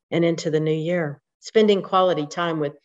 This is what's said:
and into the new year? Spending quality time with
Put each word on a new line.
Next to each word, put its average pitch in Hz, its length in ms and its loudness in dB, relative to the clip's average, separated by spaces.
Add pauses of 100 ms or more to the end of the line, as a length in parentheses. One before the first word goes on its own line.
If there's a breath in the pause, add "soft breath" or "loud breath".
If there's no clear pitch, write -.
and 170 160 2
into 165 240 -2
the 151 100 2
new 156 120 -2
year? 160 500 -4 (180)
Spending 208 440 2
quality 180 420 2
time 165 340 -4
with 147 140 -4 (120)